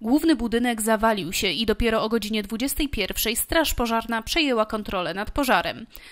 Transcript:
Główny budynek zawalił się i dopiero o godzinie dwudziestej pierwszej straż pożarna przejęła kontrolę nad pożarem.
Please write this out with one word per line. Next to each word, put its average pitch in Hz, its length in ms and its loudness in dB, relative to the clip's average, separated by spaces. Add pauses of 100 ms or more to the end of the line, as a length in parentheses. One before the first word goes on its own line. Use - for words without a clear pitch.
Główny 302 340 4
budynek 233 460 0
zawalił 214 520 2
się 208 140 0
i 185 180 0
dopiero 220 380 2
o 214 60 -2
godzinie 214 340 -2
dwudziestej 254 460 -2
pierwszej - 460 -2
straż - 380 0
pożarna 226 480 -2
przejęła 247 440 2
kontrolę 196 480 -4
nad 196 180 -6
pożarem. 196 540 0 (260)